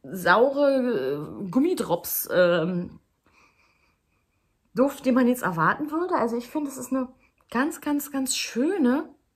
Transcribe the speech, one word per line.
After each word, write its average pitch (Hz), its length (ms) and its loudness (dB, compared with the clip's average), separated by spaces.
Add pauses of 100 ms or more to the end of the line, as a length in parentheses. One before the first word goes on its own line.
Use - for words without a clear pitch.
saure, 208 1400 2
äh, 185 80 -8
Gummidrops, 254 840 0
ähm, 175 680 0 (1700)
Duft, 269 300 0
den 247 100 4
man 254 120 6
jetzt 247 160 2
erwarten 185 480 0
würde. 349 240 -2
Also 233 220 0
ich 240 120 -8
finde, 294 220 -4
es 262 60 -14
ist 254 160 -8
eine 254 160 -2 (420)
ganz, 285 300 -2
ganz, 294 320 -4
ganz 262 240 -2
schöne, 294 720 0 (280)